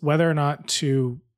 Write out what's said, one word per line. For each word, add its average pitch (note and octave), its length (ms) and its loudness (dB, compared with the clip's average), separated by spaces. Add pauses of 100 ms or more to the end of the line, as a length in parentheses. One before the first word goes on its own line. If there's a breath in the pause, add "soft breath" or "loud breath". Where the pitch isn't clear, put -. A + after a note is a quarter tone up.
whether D#3 280 2
or D#3+ 40 2
not D3 340 -2
to C3 540 -2 (160)